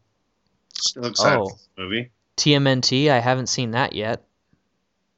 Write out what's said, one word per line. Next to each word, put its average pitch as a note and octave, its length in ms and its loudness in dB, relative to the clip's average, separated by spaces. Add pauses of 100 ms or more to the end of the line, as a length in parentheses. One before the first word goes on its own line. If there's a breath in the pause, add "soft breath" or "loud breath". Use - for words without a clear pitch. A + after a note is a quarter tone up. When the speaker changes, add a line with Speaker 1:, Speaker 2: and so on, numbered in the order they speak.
(760)
Speaker 1:
Still - 320 -6
excited B2+ 340 2
Speaker 2:
Oh. F#2+ 80 -4
Speaker 1:
for G2 80 -12 (200)
the F#2+ 60 -12
movie. A2+ 280 -6 (260)
Speaker 2:
T D3 180 4
M C#3 120 4
N C3 140 2
T. C#3 300 2
I C3 80 4
haven't B2+ 300 0
seen A#2 240 -4
that B2 200 -2
yet. G#2+ 300 -6 (960)